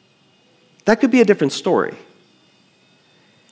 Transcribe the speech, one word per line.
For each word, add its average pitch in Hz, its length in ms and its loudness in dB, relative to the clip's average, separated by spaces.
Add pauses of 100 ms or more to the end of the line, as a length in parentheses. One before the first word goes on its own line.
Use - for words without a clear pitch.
(880)
that 220 140 0
could 262 100 0
be 254 100 2
a 226 40 6
different 165 280 0
story. - 420 -4 (1600)